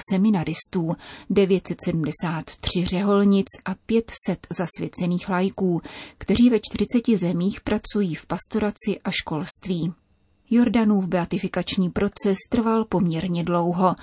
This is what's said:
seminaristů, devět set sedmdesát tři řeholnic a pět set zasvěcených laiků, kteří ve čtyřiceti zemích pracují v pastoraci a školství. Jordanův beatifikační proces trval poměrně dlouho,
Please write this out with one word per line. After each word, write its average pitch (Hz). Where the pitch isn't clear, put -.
seminaristů, 180
devět 190
set 175
sedmdesát 160
tři -
řeholnic 202
a 185
pět 226
set 175
zasvěcených 175
laiků, 185
kteří 233
ve 220
čtyřiceti 226
zemích 175
pracují 208
v -
pastoraci 208
a 196
školství. 170
Jordanův 214
beatifikační 180
proces 196
trval 226
poměrně 170
dlouho, 175